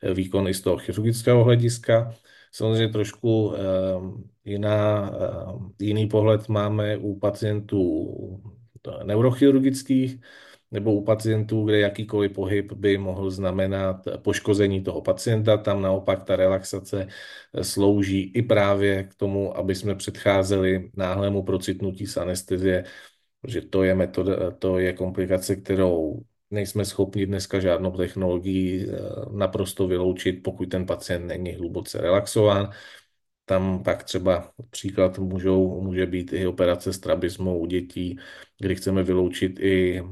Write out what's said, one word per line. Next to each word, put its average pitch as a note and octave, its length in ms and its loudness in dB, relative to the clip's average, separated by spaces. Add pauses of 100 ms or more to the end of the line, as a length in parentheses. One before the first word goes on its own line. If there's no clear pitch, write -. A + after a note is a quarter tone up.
eh, F#2+ 120 0
výkon F#2+ 340 0
i F#2+ 60 0
z - 60 -6
toho F2+ 180 2
chirurgického A#2 640 2
hlediska. A#2+ 680 4 (380)
Samozřejmě A2 360 0
trošku, G#2+ 680 0
eh, - 60 -6 (840)
jiná, G#2 680 0 (720)
eh, G2+ 40 -4
jiný G#2+ 220 2
pohled G#2+ 420 4
máme G#2+ 480 0
u G2 220 -6
pacientů G#2 640 -2 (1200)
neurochirurgických C3 1160 2 (500)
nebo G#2+ 240 0
u G2+ 100 0
pacientů, A2 600 0
kde G#2 160 4
jakýkoliv G#2 520 0
pohyb G2 400 -2
by G2+ 260 2
mohl F#2+ 320 -4
znamenat F#2+ 680 -2 (260)
poškození G2 600 2
toho F#2+ 180 -4
pacienta. A2 560 2
Tam G2+ 260 0
naopak F#2+ 420 0
ta F#2+ 120 0
relaxace, F#2+ 680 0 (480)
eh, F#2 100 -4
slouží G2 680 2
i A#2+ 80 2
právě G2+ 640 2
k F#2+ 100 -20
tomu, G2 420 -2
aby F#2+ 180 -2
jsme G2 200 -4
předcházeli F#2+ 1000 0
náhlému G2 460 -2
procitnutí F#2+ 640 -4
z - 100 -8
anestezie, F2+ 680 -2 (560)
protože F2+ 200 -8
to - 220 0
je F#2 120 4
metoda, F#2 560 0
to F#2 280 0
je F#2 140 0
komplikace, F#2 640 -2
kterou F#2 680 0 (280)
nejsme G2+ 340 -2
schopni G2 420 -2
dneska G2 340 -2
žádnou F#2 360 0
technologií, F#2 920 -2
eh, G2+ 80 -6 (360)
naprosto G2 560 -2
vyloučit, F2+ 540 0
pokud F#2 240 -4
ten F2+ 200 -4
pacient F2 400 -4
není F2 260 -6
hluboce F2 480 -8
relaxován. G2+ 720 4 (760)
Tam F#2+ 340 0
pak F2+ 220 -2
třeba F2+ 480 0 (180)
příklad F#2+ 480 0
můžou, F#2 600 2
může F#2 260 -2
být F2 260 -4
i F#2 140 -2
operace F2+ 460 0
strabismu F#2 640 -2
u E2+ 80 -4
dětí, F2+ 520 -4 (420)
kdy F#2+ 160 0
chceme F#2+ 260 0
vyloučit F#2 580 0
i F#2 520 2